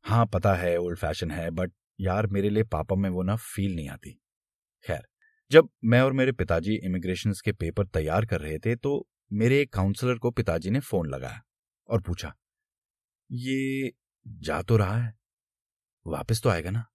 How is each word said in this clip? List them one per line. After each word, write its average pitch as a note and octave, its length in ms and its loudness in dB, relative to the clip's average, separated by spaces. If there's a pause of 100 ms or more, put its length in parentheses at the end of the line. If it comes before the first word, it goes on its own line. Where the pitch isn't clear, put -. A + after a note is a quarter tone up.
हाँ, A2+ 240 2
पता G2 280 2
है, F2 240 2
ओल्ड F2 220 -2
फैशन D#2 320 -4
है, E2+ 180 -4
but F2+ 220 -4 (280)
यार, G2 280 0
मेरे G2 220 0
लिए G#2+ 140 2
पापा E2 320 -2
में G2 140 0
वो F2+ 140 -2
ना G2+ 120 0
फील G2 400 -4
नहीं D2 140 -6
आती। - 320 -16 (640)
खैर, D2 240 -6 (440)
जब D#3+ 180 8 (160)
मैं A#2+ 160 6
और C3+ 120 2
मेरे C3 180 2
पिताजी F2+ 440 0
इमिग्रेशंस F#2 680 -4
के - 100 0
पेपर F#2 360 -2
तैयार E2 380 0
कर E2+ 160 -4
रहे D#2 180 -6
थे, - 160 -2
तो C#3 340 -4 (240)
मेरे A#2+ 280 4
एक - 120 -2
काउंसलर G2 440 0
को A#2+ 140 0
पिताजी F2 380 -2
ने B2+ 100 2
फोन F2 300 -2
लगाया C2 320 -10 (460)
और A2+ 140 0
पूछा, E2 340 -6 (960)
"ये C3+ 600 -2 (360)
जा D#2 340 -6
तो A2+ 160 4
रहा G2+ 200 2
है, A#2 160 -2 (920)
वापस G2 340 -2
तो B2 80 2
आएगा F2 200 0
ना?" A2+ 240 -4